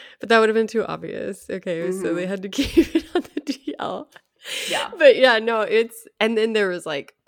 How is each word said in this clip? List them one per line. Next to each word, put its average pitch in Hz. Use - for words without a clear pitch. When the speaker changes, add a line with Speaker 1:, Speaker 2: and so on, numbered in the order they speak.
Speaker 1:
But 214
that 226
would 220
have 214
been 226
too 220
obvious. -
Okay, 175
so 180
they 180
Speaker 2:
Mm-hmm. 185
Speaker 1:
had 196
to 202
<laughs> -
keep -
it -
on 359
the -
D -
L. -
Speaker 2:
Yeah. -
Speaker 1:
But 285
yeah, 240
no, 226
it's, 220
and 226
then 220
there 208
was, 180
like, 147